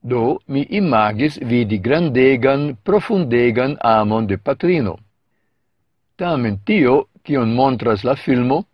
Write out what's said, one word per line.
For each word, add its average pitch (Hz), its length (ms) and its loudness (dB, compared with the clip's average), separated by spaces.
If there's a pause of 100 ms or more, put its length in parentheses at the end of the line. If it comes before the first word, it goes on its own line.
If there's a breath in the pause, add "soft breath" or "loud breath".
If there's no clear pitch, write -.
Do, 123 420 -2
mi 143 220 -4
imagis 131 720 0
vidi 113 380 0
grandegan, 135 1040 0
profundegan 131 960 0
amon 110 460 0
de 98 100 -2
patrino. 139 640 -2 (1200)
Tamen 127 460 -2
tio, 147 420 4 (160)
kion 120 320 0
montras 120 500 0
la 131 100 0
filmo 131 600 0